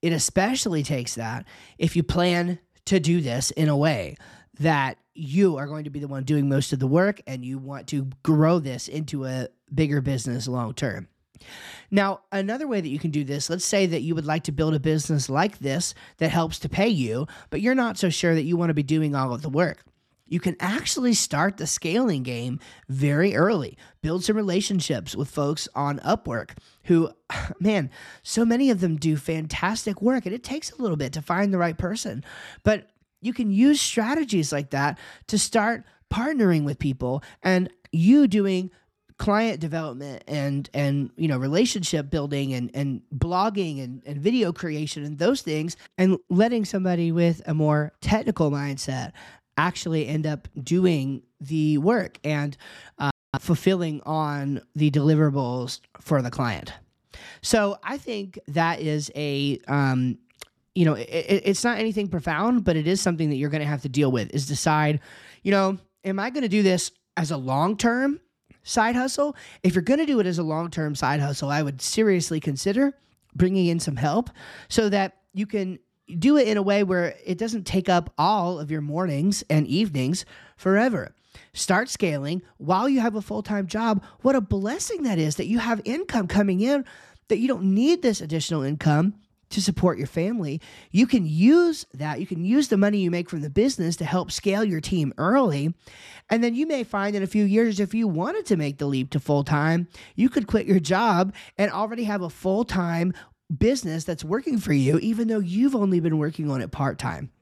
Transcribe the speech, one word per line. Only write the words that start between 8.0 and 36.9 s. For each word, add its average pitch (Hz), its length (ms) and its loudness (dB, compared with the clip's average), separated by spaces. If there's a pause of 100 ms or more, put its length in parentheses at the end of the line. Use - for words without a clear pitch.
grow 160 340 4
this 135 300 -6
into 143 380 -8
a 131 220 -6 (260)
bigger 143 280 2
business 123 460 -4
long 123 260 -4
term. 107 340 -6 (840)
Now, 196 300 0 (100)
another 214 360 -4
way 214 140 -2
that 156 80 -6
you 139 100 -4
can 165 120 -4
do 147 120 -2
this, 143 260 -4
let's 175 160 -4
say 196 200 2
that 165 160 0
you 165 140 -2
would 160 100 -4
like 151 200 -2
to 160 60 -4
build 156 220 2
a 147 60 2
business 151 500 0
like 165 300 0
this 139 340 -4 (240)
that 156 120 0
helps 160 300 0
to 143 100 -8
pay 202 180 2
you, 143 400 0 (220)
but 156 120 -4
you're 247 140 2
not 240 240 -2
so 185 100 2
sure 165 240 2
that 160 100 2
you 170 140 0
want 170 120 2
to 160 60 2
be 151 60 0
doing 151 320 0
all 131 200 -2
of 123 100 -8
the 156 60 -6
work. 151 340 0 (420)
You 170 140 -4
can 175 200 -2
actually 240 540 0
start 190 440 0
the 156 100 -6
scaling 175 560 -2
game 123 360 -6 (280)
very 147 480 2
early. 165 420 2 (240)
Build 170 220 -2
some 214 140 2
relationships 185 800 -2
with 135 140 -4
folks 143 460 -2
on 143 240 -2
Upwork 151 520 -4 (340)
who, 165 260 4 (240)
<sighs> - 240 -8
man, 185 320 0 (320)
so 233 220 0
many 247 240 4
of 208 100 2
them 170 160 0
do 151 220 0
fantastic 165 840 -4
work, 247 240 2
and 185 80 -4
it 247 100 -10
takes - 280 -8
a - 100 -12
little 185 160 0
bit 139 160 -4
to 160 80 -8
find 190 320 0
the 185 40 0
right 170 200 0
person. 180 460 -6 (400)
But 214 260 0 (320)
you 233 120 -4
can 214 180 0
use 269 280 6
strategies 226 720 0
like 143 200 -4
that 143 260 0 (300)
to 214 100 -2
start 226 460 0 (280)
partnering 220 520 2
with 143 160 -4
people 131 440 -2 (180)